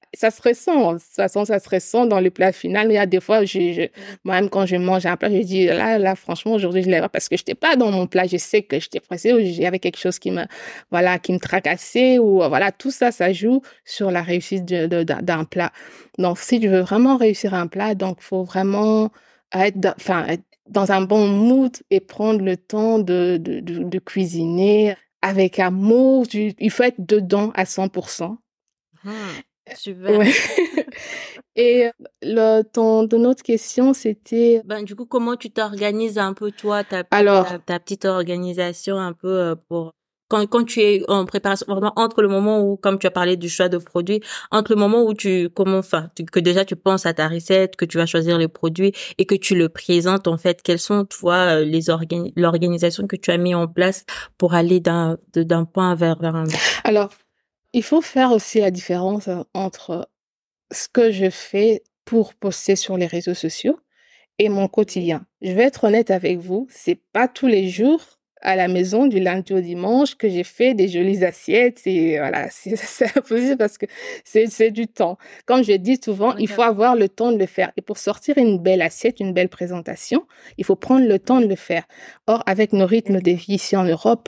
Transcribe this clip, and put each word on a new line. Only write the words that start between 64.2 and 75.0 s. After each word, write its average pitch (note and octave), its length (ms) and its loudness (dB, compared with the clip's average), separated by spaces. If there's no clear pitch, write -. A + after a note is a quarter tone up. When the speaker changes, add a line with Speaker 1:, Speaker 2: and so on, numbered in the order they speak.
Speaker 1:
et G#3 100 2
mon G3 200 0
quotidien. F3 580 -2
Je F#3 100 -4
vais G#3+ 120 4
être C4+ 200 0
honnête A3 260 2
avec F3+ 280 0
vous, F#3 320 -6
c'est - 280 -4
pas B3+ 160 2
tous - 180 -4
les G3 220 2
jours A#3+ 320 2
à F#3+ 120 0
la F3+ 100 2
maison, F#3 400 0
du G#3 140 2
lundi F#3 340 -2
au F#3 60 2
dimanche, F#3 560 -2
que A3 120 -2
j'ai F3 140 -2
fait B3 320 0
des G3 140 2
jolies F#3 360 0
assiettes. A3+ 640 0
Et E3 320 0
voilà, - 300 -4
<laughs> - 20 -14
c'est, - 240 -10
c'est - 420 -4
impossible B3+ 400 -2
parce G#3+ 220 -2
que G3+ 80 -8
c'est, A3 220 2
c'est A3 260 0
du A3+ 160 -4
temps. F#3 280 -4